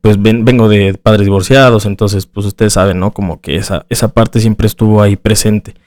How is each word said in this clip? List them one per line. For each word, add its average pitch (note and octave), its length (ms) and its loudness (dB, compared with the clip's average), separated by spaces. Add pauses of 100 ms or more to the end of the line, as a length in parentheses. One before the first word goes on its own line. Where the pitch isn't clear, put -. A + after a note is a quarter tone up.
pues, G#2 200 2
ven-, A2 240 2
vengo A#2 240 4
de G2+ 260 2
padres G#2 300 0
divorciados, G#2 600 2
entonces, G2+ 400 -2
pues, G2+ 200 -8
ustedes G#2 280 -2
saben, F#2 260 0
¿no? F#2 140 -2
Como F2 280 -8
que D2 160 -6
esa, - 320 -6
esa - 240 -2
parte A2+ 260 0
siempre A2 280 0
estuvo G#2+ 340 2
ahí G2+ 140 2
presente. G#2+ 600 -2 (120)